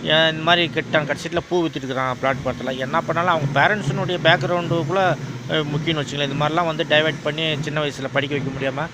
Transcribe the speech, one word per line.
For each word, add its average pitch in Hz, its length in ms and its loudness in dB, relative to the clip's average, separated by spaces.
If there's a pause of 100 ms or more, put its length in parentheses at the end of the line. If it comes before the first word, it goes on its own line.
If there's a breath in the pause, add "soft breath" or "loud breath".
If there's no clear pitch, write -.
ஏன் 160 280 4
இந்த 160 120 -4
மாதிரி 170 300 4
கெட்டான்? 151 420 0
கடைசியில 170 220 -4 (120)
பூ 175 140 2
வித்துட்டு 151 120 -2
இருக்கிறான் 131 440 -2
பிளாட் 139 160 2 (100)
பக்கத்துல. 127 320 -4
என்ன 139 240 0
பண்ணாலும் 170 280 0
அவங்க 143 380 2
பேரண்ட்ஸினுடைய 185 560 0
பேக்ரவுண்டுக்குள்ள, 170 720 2
அ, 180 200 4 (320)
முக்கியம்னு 151 560 0
வச்சுங்களேன். 143 260 -2
இது - 20 -4
மாதிரிலாம் 151 320 0
வந்து 160 180 -2
டைவர்ட் 151 400 2
பண்ணி 151 380 -2
சின்ன 156 200 -2
வயசுல 135 320 -4
படிக்க 143 240 0
வைக்க 135 220 -4
முடியாம 135 340 -2